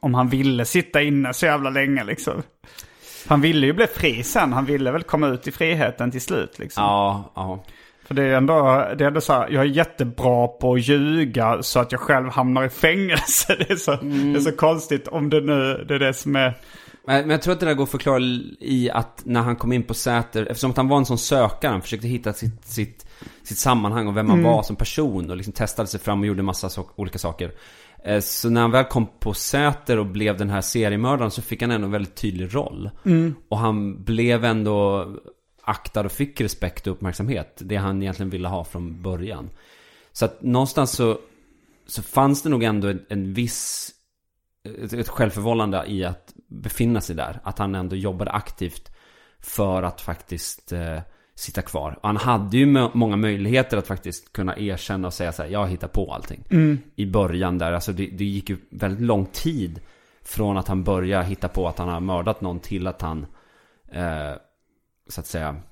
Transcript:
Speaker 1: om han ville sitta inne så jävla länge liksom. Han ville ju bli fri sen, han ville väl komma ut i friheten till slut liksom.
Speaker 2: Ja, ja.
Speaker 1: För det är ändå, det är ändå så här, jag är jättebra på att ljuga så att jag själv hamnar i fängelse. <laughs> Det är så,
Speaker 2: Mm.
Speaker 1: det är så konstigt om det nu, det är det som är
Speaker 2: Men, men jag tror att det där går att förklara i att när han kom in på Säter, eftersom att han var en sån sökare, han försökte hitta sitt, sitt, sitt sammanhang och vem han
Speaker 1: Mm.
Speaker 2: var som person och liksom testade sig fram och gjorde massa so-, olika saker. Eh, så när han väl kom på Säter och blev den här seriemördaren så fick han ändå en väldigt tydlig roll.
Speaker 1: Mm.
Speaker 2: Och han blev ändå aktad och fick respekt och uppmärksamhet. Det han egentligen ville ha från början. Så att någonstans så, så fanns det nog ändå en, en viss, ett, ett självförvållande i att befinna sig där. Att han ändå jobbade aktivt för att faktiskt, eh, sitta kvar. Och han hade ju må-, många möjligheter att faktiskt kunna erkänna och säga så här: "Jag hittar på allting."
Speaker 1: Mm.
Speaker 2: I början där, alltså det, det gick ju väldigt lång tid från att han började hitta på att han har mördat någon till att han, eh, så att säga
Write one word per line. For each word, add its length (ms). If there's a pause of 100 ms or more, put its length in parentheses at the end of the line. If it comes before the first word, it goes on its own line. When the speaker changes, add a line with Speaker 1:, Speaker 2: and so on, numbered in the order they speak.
Speaker 1:
om 140
han 140
ville 360
sitta 380
inne 320
så 120
jävla 240
länge 340
liksom. 380 (840)
Han 120
ville 260
ju 60
bli 140
fri 360
sen, 300
han 120
ville 260
väl 120
komma 260
ut 200
i 40
friheten 580
till 120
slut 360
liksom. 260
Speaker 2:
Ja, 500
ja. 300 (400)
Speaker 1:
För 100
det 80
är 140
ändå, 180 (440)
det 60
är 40
ändå 120
så 120
här, 180
jag 120
är 60
jättebra 800
på 260
att 140
ljuga 760
så 180
att 120
jag 80
själv 280
hamnar 360
i 40
fängelse. 880
<laughs> 20
Det 120
är 60
så, 160
Speaker 2:
Mm. 400
Speaker 1:
det 60
är 20
så 160
konstigt 520
om 220
det 100
nu, 480
det 60
är 40
det 160
som 220
är 180 (520)
Speaker 2:
Men, 140
men 100
jag 120
tror 120
att 60
det 60
där 80
går 100
att 60
förklara 280 (420)
i 320
att 320
när 160
han 160
kom 160
in 100
på 120
Säter, 520
eftersom 240
att 60
han 120
var 80
en 100
sån 120
sökare, 540
han 100
försökte 260
hitta 240
sitt, 340
sitt, 400 (360)
sitt 160
sammanhang 500
och 80
vem 140
han 80
Speaker 1:
Mm. 140
Speaker 2:
var 100
som 140
person 540
och 60
liksom 160
testade 360
sig 120
fram 200
och 60
gjorde 160
massa 260
so-, 280
olika 220
saker. 340 (520)
Eh, 160
så 300
när 100
han 100
väl 140
kom 220 (140)
på 140
Säter 640
och 80
blev 300
den 140
här 100
seriemördaren 680
så 120
fick 200
han 80
ändå 140
en 80
väldigt 240
tydlig 380
roll. 360 (140)
Speaker 1:
Mm. 300 (140)
Speaker 2:
Och 100
han 460
blev 400
ändå 600 (580)
aktad 360
och 120
fick 280
respekt 460
och 60
uppmärksamhet. 720
Det 120
han 260
egentligen 280
ville 180
ha 160
från 380
början. 480 (640)
Så 120
att 180
någonstans 480
så, 280 (680)
så 160
fanns 400
det 60
nog 140
ändå 260
en, 200
en 260
viss, 560 (960)
ett, 80
ett 160
självförvållande 760
i 180
att 280 (160)
befinna 520
sig 160
där. 280
Att 140
han 160
ändå 220
jobbade 340
aktivt 600 (500)
för 420
att 180
faktiskt, 720
eh, 260 (360)
sitta 280
kvar. 400
Och 60
han 80
hade 400
ju 100
må-, 280
många 220
möjligheter 600
att 100
faktiskt 460
kunna 260
erkänna 500
och 60
säga 180
så 100
här: 80
"Jag 180
hittar 200
på 260
allting." 360
Speaker 1:
Mm. 280 (180)
Speaker 2:
I 100
början 520
där, 140
alltså 200
det, 140
det 180
gick 260
ju 60 (140)
väldigt 360
lång 200
tid 540 (440)
från 320
att 120
han 160
började 420
hitta 220
på 200
att 100
han 100
har 120
mördat 400
någon 200
till 260
att 160
han, 240 (640)
eh, 400 (760)
så 120
att 60
säga 300 (160)